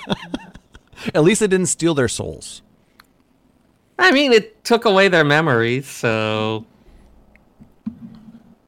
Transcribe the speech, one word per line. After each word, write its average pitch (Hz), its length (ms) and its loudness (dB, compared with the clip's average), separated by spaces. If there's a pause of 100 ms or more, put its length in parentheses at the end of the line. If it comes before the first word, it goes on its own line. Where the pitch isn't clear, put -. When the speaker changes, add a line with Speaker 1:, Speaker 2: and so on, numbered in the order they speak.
(1160)
Speaker 1:
At 156 100 2
least 208 180 2
it 214 60 2
didn't 185 180 0
steal 165 280 -2
their 135 140 0
souls. - 540 -12 (1400)
Speaker 2:
I 359 140 4
mean, 269 200 2
it - 320 0
took 226 200 0
away 196 240 4
their 170 160 4
memories, 135 640 0
so 110 800 -4 (2000)